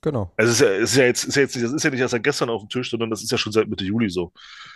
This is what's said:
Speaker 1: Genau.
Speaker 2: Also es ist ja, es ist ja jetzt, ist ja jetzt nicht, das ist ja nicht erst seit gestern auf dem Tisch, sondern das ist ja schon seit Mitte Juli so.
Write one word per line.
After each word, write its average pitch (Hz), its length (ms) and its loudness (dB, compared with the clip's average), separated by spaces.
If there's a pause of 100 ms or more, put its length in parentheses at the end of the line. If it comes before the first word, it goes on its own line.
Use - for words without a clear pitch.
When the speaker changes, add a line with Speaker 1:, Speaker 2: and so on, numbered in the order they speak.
Speaker 1:
Genau. 123 340 -4
Speaker 2:
Also 117 160 4
es 117 100 2
ist - 40 -
ja, 101 80 4
es 101 160 2
ist 110 60 0
ja 135 80 8
jetzt, 123 220 2
ist 131 100 -4
ja 143 80 4
jetzt 127 120 -2
nicht, 117 100 -2
das 120 80 -2
ist 156 100 -2
ja 160 80 2
nicht 127 80 -4
erst 123 140 0
seit 113 100 -2
gestern 139 260 0
auf 110 140 -4
dem 104 60 -18
Tisch, 127 200 -4
sondern 113 220 -4
das 104 100 -6
ist 113 100 -6
ja 123 60 0
schon 107 140 -4
seit 107 160 2
Mitte 101 160 -6
Juli 104 260 0
so. 87 220 -4 (440)